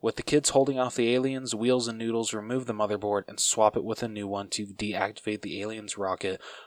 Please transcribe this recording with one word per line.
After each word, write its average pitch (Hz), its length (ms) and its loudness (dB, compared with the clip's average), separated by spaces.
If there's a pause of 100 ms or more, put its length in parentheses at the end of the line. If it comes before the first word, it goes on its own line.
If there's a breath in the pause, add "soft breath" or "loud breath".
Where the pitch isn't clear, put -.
With 110 160 0
the - 60 -6
kids 147 260 4
holding 135 280 4
off 127 180 0
the 120 200 4
aliens, 131 400 0
Wheels 120 320 2
and 113 100 -6
Noodles 113 360 0
remove 117 320 -4
the 117 80 -4
motherboard 104 520 0
and - 140 -12
swap - 380 6
it - 80 -2
with 110 180 -4
a 117 60 -4
new 104 180 -6
one 101 220 -4
to 104 160 -4
deactivate 101 800 -4
the 101 180 -8
aliens' 107 360 -8
rocket, 95 440 -2 (260 loud breath)